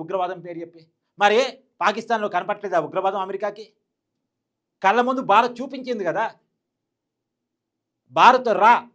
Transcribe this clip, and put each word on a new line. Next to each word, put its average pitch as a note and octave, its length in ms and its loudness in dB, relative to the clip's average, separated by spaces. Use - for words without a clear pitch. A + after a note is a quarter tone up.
ఉగ్రవాదం F3+ 420 -6
పేరు E3+ 180 -14
చెప్పి? E3 160 -20
మరి G#3 180 4
పాకిస్తాన్లో G#3+ 540 -2
కనపట్లేదా F3+ 520 -4
ఉగ్రవాదం F#3+ 380 -4
అమెరికాకి? G3+ 400 -8
కళ్ళ G#3 240 4
ముందు C4 140 -4
భారత్ A#3+ 280 4
చూపించింది B3+ 500 -10
కదా. G3 140 -4
భారత్ A#3 320 6
రా A#3 100 8